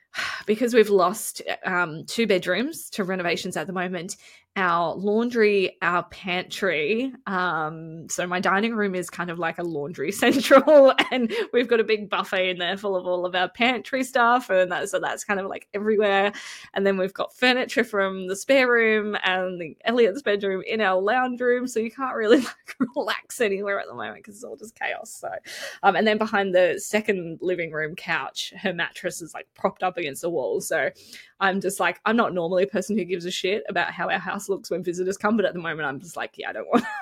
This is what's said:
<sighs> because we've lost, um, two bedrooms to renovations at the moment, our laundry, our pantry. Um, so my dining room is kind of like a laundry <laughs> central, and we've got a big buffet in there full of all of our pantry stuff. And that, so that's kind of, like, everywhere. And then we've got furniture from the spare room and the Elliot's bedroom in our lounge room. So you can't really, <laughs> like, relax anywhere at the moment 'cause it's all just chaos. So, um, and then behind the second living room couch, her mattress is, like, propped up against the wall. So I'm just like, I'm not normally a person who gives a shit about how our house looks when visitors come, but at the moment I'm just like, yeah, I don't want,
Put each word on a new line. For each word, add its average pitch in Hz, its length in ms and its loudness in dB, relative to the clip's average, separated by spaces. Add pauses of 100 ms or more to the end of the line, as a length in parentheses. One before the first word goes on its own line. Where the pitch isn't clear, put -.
(140)
<sighs> - 320 -8
because 226 260 2
we've 214 180 6
lost, 190 520 2 (240)
um, 175 400 -2
two 233 200 0
bedrooms 196 640 0
to 208 140 -4
renovations 175 540 -4
at 156 80 -4
the 190 80 -8
moment, 180 420 -6 (380)
our 170 420 0
laundry, 208 840 2
our 170 300 2
pantry. 185 1000 -2 (160)
Um, 165 840 -4
so 175 160 -4
my 180 120 -2
dining 202 360 2
room 202 200 0
is 180 140 -4
kind 175 220 -8
of 170 80 -6
like 165 180 -2
a 175 60 -6
laundry 143 500 -4
<laughs> - 0 -
central, 269 800 8 (180)
and 240 220 -2 (220)
we've 240 140 2
got 226 120 4
a 208 40 0
big 214 260 -2
buffet 185 400 0
in 180 80 -4
there 180 180 -2
full 196 180 -4
of 185 120 -4
all 180 180 0
of 180 100 -4
our 180 140 2
pantry 254 560 0
stuff. 247 460 2
And 185 200 4
that, 170 200 -4
so 185 100 -2
that's 139 240 -4
kind 196 160 -2
of, 196 60 -6
like, - 260 -10
everywhere. 202 600 2 (400)
And 196 120 -4
then 196 120 2
we've 185 160 -2
got - 200 -6
furniture 247 480 2
from 190 440 -2
the 190 100 -4
spare 254 340 4
room 220 540 2
and 185 340 0
the 165 160 -10 (120)
Elliot's 226 340 4
bedroom 196 460 0
in 220 160 0
our 190 180 4
lounge 247 400 0
room. 247 260 2
So 240 140 -2
you 226 100 -4
can't 262 240 -6
really, 226 220 6
<laughs> 254 60 2
like, - 340 -12 (180)
relax - 460 -4
anywhere 202 400 0
at - 60 -8
the 120 80 -14
moment 110 280 -10
'cause 104 120 -20
it's 101 100 -18
all 110 120 -12
just 214 220 -20
chaos. - 400 -8
So, - 120 -10 (520)
um, 185 140 4
and 208 100 2
then 214 120 2
behind 202 360 0
the 180 240 4
second 196 640 -4
living 170 320 -4
room 156 240 -6
couch, - 600 -6
her 180 160 -2
mattress 170 480 -6
is, 156 100 -14
like, - 220 -14
propped - 280 -4
up 185 140 -2
against 151 240 -6
the 170 80 -4
wall. 135 320 -2
So 147 300 -2 (500)
I'm 190 220 2
just 185 180 -2
like, 180 240 0
I'm 220 120 2
not 202 180 2
normally 180 300 0
a 202 40 0
person 208 300 -2
who 175 60 -2
gives 175 200 -6
a 180 60 -6
shit 180 380 -2
about 175 240 -2
how 170 180 -4
our 175 100 0
house 185 280 -6
looks - 220 -4
when 180 140 -2
visitors 185 320 -2
come, 214 200 0
but 196 80 4
at 165 100 0
the 180 60 -6
moment 156 280 -4
I'm 135 120 -6
just 165 160 -18
like, 110 200 -8
yeah, - 140 -8
I - 20 -8
don't - 160 -8
want, - 160 2 (180)